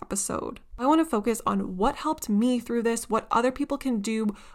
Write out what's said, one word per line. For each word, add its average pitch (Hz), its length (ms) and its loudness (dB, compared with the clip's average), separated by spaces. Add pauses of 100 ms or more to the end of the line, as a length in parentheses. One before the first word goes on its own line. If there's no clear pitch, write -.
episode. - 600 -4 (160)
I 240 80 -2
wanna 320 180 6
focus 220 420 0
on 196 300 -2
what 220 220 2
helped 311 320 -4
me 240 280 4
through 233 260 -2
this, 233 260 -2
what 226 220 0
other 240 200 4
people 277 260 -2
can 247 220 -2
do 220 300 -2 (260)